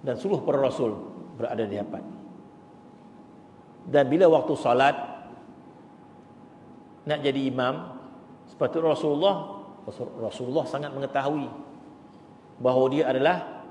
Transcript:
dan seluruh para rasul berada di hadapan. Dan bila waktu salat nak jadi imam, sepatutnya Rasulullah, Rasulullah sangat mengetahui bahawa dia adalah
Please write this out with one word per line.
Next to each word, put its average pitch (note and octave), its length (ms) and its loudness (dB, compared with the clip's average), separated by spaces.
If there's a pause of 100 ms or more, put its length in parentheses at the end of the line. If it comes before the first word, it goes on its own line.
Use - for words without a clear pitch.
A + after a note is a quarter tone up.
dan B2 160 -4
seluruh G3 240 -2
para C#3+ 160 2
rasul B2 400 0 (400)
berada A2+ 240 -4
di G2+ 160 -4
hadapan. - 240 -8 (1800)
Dan C3+ 240 4
bila F3 240 6
waktu C3+ 240 2
salat C3 400 4 (2000)
nak D3 160 -4
jadi C3+ 320 0
imam, C3 400 -2 (560)
sepatutnya D#3 480 0
Rasulullah, D#3+ 640 0 (560)
Rasulullah B2+ 480 -2
sangat C#3+ 240 -6
mengetahui C#3 560 -2 (1120)
bahawa B2+ 320 4
dia C3+ 240 2
adalah D#3+ 560 0